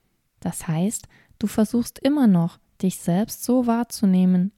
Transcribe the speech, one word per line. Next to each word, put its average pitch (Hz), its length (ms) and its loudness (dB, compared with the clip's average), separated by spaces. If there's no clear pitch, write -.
Das - 260 -8
heißt, 175 400 -4
du - 80 -2
versuchst 226 540 -2
immer 277 260 2
noch, 175 320 2
dich 185 160 -2
selbst - 460 -4
so 247 220 0
wahrzunehmen, 185 920 2